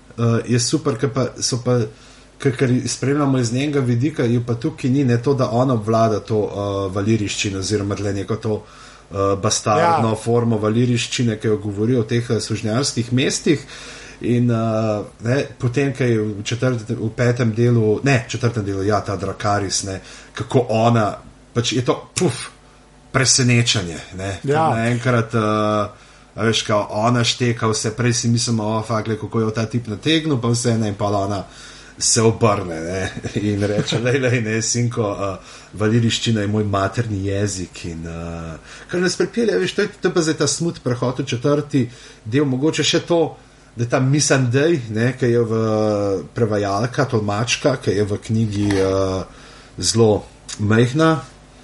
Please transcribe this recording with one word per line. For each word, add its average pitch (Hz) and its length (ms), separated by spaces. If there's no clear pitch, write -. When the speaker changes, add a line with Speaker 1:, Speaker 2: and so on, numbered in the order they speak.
Speaker 1:
a, 117 300
je 120 180
super, 143 360
ker 120 140
pa 123 240
so - 240
pa, 123 220
ker, 135 180
ker 127 160
spremljamo 135 540
iz 117 120
njenega 139 300
vidika, 123 440
je 120 160
pa 120 140
tukaj 147 360
ni, 139 140
ne, 120 140
to, 139 160
da 127 160
on 127 220
obvlada 110 480
to, 107 240
a, 98 180
valiriščino 101 680
oziroma 101 380
tle 101 180
neko 101 220
to, 104 260
a, 98 280
bastardno 113 720
Speaker 2:
Ja. 110 80
Speaker 1:
formo 117 420
valiriščine, 117 800
ki 110 100
jo 107 120
govori 104 360
o 120 100
teh, 117 220
a, 113 120
sužnjarskih 113 720
mestih. 139 480
In, 120 300
a, 113 540
ne, 123 260
potem, 139 360
ko - 120
je 120 160
v 107 220
četrtem, 117 560
v 107 140
petem 120 400
delu, 110 500
ne, 127 240
četrtem 113 400
delu, 98 180
ja, 101 180
ta 98 160
Drakaris, 98 680
ne, 95 180
kako 120 380
ona, 110 420
pač 120 220
je 123 100
to, 131 160
puf, - 360
presenečenje, 120 840
ne. 95 260
Ker 139 120
Speaker 2:
Ja. 151 200
Speaker 1:
naenkrat, 120 640
a, 107 580
a - 100
veš, 110 200
kao, 104 260
ona 117 340
šteka 117 440
vse, 110 240
prej 120 240
si 117 140
mislimo, 117 360
"O, 110 160
fak, 107 240
glej, 107 140
kako 110 220
je 110 100
ta 110 160
tip 120 200
nategnil," 151 520
pa 117 100
vse, 120 260
ne, 113 140
in 98 60
pol 101 220
ona 98 280
se - 240
obrne, 101 640
ne, 92 280
<laughs> - 180
in 101 200
reče, 104 380
"Lej, 123 200
lej, 123 200
ne, 110 180
sinko, 120 460
a, 98 340
valiriščina 110 680
je 101 80
moj 107 160
materni 101 600
jezik," 98 580
in, 82 220
a, 82 500
kar 175 160
nas 175 160
pripelje, 190 420
veš, 185 160
to 202 80
je, 208 120
to - 140
je 160 60
pa 170 80
zdaj 156 140
ta 156 100
smut 170 340
prehod 123 380
v 139 80
četrti 143 600
del, 131 240
mogoče 139 380
še 160 160
to, 165 360
da 113 100
je 120 60
ta 139 120
Missandei, 139 880
ne, 113 240
ki 123 140
je 117 140
v 113 140
prevajalka, 107 760
tolmačka, 113 720
ki - 160
je 101 120
v 101 140
knjigi, 104 500
a, 95 440
zelo 104 500
majhna 123 640